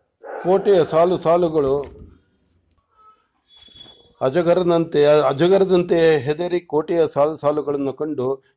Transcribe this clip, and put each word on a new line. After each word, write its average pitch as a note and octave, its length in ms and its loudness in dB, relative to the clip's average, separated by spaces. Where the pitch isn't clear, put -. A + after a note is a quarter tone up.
ಕೋಟೆಯ F#3+ 420 2
ಸಾಲು E3+ 340 0
ಸಾಲುಗಳು D#3 680 0
ಅಜಗರನಂತೆ, E3 840 0
ಅಜಗರದಂತೆ E3 1120 2
ಹೆದರಿ E3+ 420 -4
ಕೋಟೆಯ D#3 480 -2
ಸಾಲು D3+ 280 -2
ಸಾಲುಗಳನ್ನು C#3+ 560 -4
ಕಂಡು C3+ 500 -6